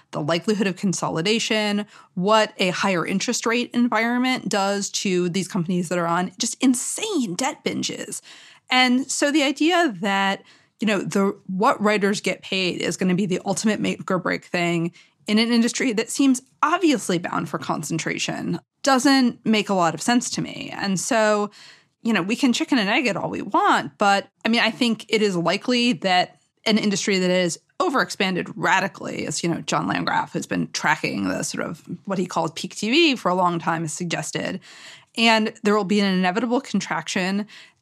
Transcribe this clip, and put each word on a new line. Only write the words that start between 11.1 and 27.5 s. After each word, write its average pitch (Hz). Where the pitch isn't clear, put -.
what 202
writers 208
get -
paid 185
is 170
gonna 185
be 196
the 180
ultimate 202
make 190
or 185
break 175
thing 170
in 214
an 233
industry 233
that 214
seems 269
obviously 302
bound 175
for -
concentration 165
doesn't 269
make 220
a 202
lot 170
of 165
sense 240
to -
me. -
And 190
so, 214
you 233
know, 196
we 196
can 247
chicken 285
and 196
egg 247
it 196
all -
we -
want, 311
but, 202
I 233
mean, 233
I 330
think 240
it 220
is 202
likely 240
that 180
an 220
industry 196
that 185
is 180